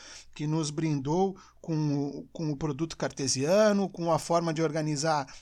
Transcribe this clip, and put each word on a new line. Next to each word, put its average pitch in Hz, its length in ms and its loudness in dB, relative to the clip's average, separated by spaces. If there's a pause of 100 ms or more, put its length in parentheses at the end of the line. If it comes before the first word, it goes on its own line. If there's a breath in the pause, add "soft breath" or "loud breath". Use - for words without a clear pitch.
(360 loud breath)
que 147 100 -6
nos 156 240 0
brindou 160 640 0 (240 loud breath)
com 151 360 0
o, 143 360 -4
com 156 200 -4
o 143 40 -4
produto 151 400 -4
cartesiano, 175 920 2
com 170 220 -2
a 151 80 4
forma 170 340 2
de 160 80 -2
organizar 151 640 0 (160 loud breath)